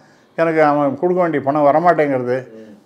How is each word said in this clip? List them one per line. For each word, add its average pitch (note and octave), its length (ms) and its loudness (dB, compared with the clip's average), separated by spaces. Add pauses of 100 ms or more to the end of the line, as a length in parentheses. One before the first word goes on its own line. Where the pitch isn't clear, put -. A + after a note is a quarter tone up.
(340)
எனக்கு E3 300 0
அவன் D3 340 0
கொடுக்க F3+ 240 0
வேண்டிய D#3 200 -2
பணம் C#3+ 240 0
வரமாட்டேங்கிறது, C#3 840 0 (380)